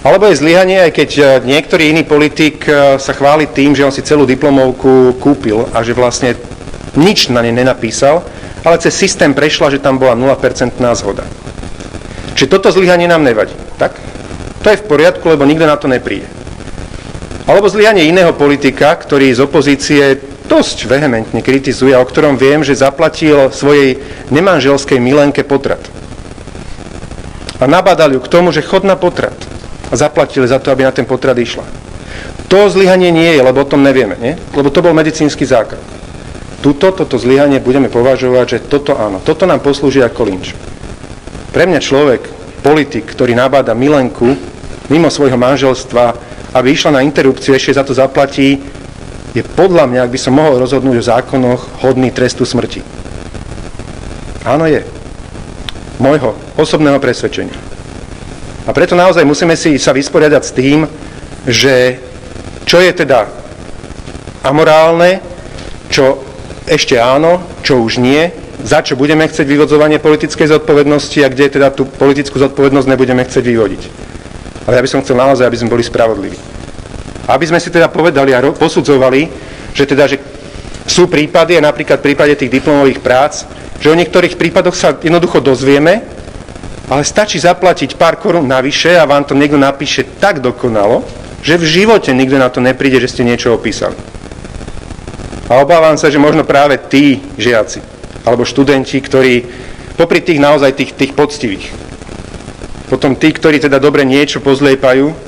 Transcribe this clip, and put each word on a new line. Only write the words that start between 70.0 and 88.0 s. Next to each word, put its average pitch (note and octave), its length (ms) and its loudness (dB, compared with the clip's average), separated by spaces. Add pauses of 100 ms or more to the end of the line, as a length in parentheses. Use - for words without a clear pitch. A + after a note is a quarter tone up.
zodpovednosti D3 720 2
a B2+ 60 0
kde C3+ 180 2
teda C#3 240 2
tú - 80 -2
politickú C3+ 560 0
zodpovednosť C#3 480 2
nebudeme B2+ 400 2
chcieť B2 160 -2
vyvodiť. A2+ 400 0 (880)
Ale B2 80 4
ja B2 80 2
by C3 60 -4
som C3+ 100 -2
chcel C3 160 0
naozaj, B2+ 320 2
aby A#2 80 -4
sme A#2 160 -2
boli A#2+ 80 0
spravodliví. A2 560 -2 (880)
Aby C#3+ 240 0
sme E3 80 2
si - 160 -6
teda E3 160 4
povedali C#3 400 2
a B2 80 4
ro-, C#3 160 2
posudzovali, D3 720 2 (480)
že C#3+ 80 0
teda, C#3 240 2
že C3+ 160 -2 (640)
sú F3 240 2
prípady, E3 480 2
a D3+ 80 2
napríklad D3 320 0
v C#3+ 160 0
prípade D3 240 2
tých B2 160 -4
diplomových C#3 480 2
prác, C3+ 480 0 (320)
že D3 80 2
o E3 80 4
niektorých F3 400 0
prípadoch F3 400 0
sa D#3+ 160 2
jednoducho D#3+ 480 0
dozvieme, C#3 800 2 (680)
ale C#3+ 160 0
stačí G#3 320 -2
zaplatiť F3 560 2
pár D#3+ 240 2